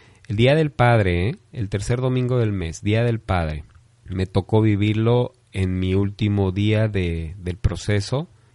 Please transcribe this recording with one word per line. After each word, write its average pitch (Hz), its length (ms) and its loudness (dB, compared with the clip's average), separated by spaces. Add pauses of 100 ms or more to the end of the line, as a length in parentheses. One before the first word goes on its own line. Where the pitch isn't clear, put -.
(280)
El 104 80 -6
Día 123 180 6
del 156 160 2
Padre, 104 580 2
¿eh? 160 80 -4 (160)
El 98 160 -6
tercer 107 320 -4
domingo 127 380 0
del 110 140 0
mes, 82 280 -6
Día 107 240 0
del 117 160 0
Padre. 78 440 -2 (420)
Me 92 200 -4
tocó 104 360 0
vivirlo 110 720 2 (180)
en 92 260 0
mi 92 160 0
último 101 580 0
día 107 360 2
de, 85 500 -4
del 90 180 -8
proceso. 104 760 -2 (240)